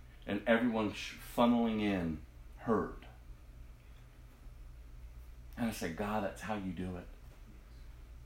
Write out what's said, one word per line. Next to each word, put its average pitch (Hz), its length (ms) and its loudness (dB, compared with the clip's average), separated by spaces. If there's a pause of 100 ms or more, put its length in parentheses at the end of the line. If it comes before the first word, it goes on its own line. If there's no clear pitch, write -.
(260)
and 104 220 0
everyone 113 440 6
sh-, - 260 -8 (200)
funneling 117 440 8
in 87 380 4 (420)
heard. - 440 4 (2500)
And 117 140 2
I - 20 0
said, 85 240 -2
"God, 104 280 2
that's - 180 -2
how 107 140 -2
you 95 160 -2
do 90 260 -2
it." 87 100 -8 (1200)